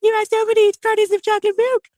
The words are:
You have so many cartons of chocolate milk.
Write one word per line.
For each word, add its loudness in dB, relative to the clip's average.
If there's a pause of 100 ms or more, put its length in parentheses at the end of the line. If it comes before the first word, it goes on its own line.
You 2
have -2
so -2
many 2
cartons -2
of -2
chocolate -2
milk. -2